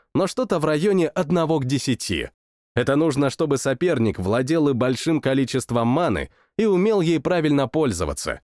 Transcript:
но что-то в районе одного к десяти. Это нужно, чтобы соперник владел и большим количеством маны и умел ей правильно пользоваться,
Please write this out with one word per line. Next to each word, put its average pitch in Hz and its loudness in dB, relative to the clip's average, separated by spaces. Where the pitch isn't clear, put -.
но 180 2
что-то 202 -2
в 151 -2
районе 165 2
одного 160 0
к 131 -4
десяти. 123 -4
Это 135 0
нужно, 143 0
чтобы 139 -2
соперник 131 0
владел 135 0
и 139 2
большим 127 0
количеством 123 0
маны 123 0
и 214 2
умел 202 2
ей 165 2
правильно 151 0
пользоваться, 90 -2